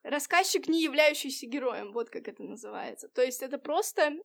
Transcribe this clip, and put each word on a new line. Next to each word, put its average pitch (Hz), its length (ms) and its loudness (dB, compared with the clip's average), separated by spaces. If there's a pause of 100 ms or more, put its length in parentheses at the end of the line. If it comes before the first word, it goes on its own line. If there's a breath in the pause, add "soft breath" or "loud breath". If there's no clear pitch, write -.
Рассказчик, 349 640 2
не 330 120 4
являющийся 294 640 2
героем, 233 460 -4
вот 233 180 -4
как - 200 -10
это 202 140 -14
называется. 214 640 -10
То - 120 -2
есть 254 220 0
это 262 140 -6
просто 302 540 2 (140)